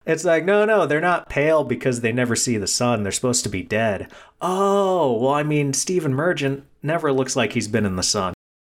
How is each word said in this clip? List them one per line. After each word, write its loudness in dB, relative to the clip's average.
It's 0
like, 2
"No, 4
no, 4
they're 0
not 0
pale 2
because -2
they 0
never 0
see 0
the -2
sun. 0
They're -4
supposed -2
to -6
be -4
dead." -2
Oh, 2
well, 2
I 0
mean, 0
Stephen -2
Merchant -2
never -2
looks 0
like 0
he's -2
been 0
in -2
the -2
sun. -2